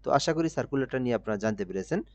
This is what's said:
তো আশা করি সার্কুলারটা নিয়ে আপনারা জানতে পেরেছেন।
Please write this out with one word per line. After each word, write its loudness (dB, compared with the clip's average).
তো -2
আশা 4
করি 2
সার্কুলারটা -2
নিয়ে 2
আপনারা -2
জানতে 0
পেরেছেন। -2